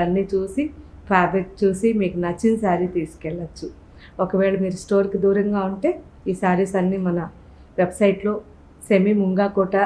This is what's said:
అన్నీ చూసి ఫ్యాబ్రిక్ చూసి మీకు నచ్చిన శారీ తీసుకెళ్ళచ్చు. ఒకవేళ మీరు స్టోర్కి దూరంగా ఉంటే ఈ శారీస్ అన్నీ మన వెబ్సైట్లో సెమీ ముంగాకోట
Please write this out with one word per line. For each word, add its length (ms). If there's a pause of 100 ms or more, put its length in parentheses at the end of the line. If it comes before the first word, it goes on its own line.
అన్నీ 180 (100)
చూసి 300 (460)
ఫ్యాబ్రిక్ 420 (100)
చూసి 260 (140)
మీకు 140 (100)
నచ్చిన 280 (100)
శారీ 240 (100)
తీసుకెళ్ళచ్చు. 680 (560)
ఒకవేళ 300 (100)
మీరు 180
స్టోర్కి 420
దూరంగా 360 (100)
ఉంటే 200 (400)
ఈ 20 (100)
శారీస్ 380
అన్నీ 180 (100)
మన 120 (600)
వెబ్సైట్లో 540 (540)
సెమీ 240 (100)
ముంగాకోట 640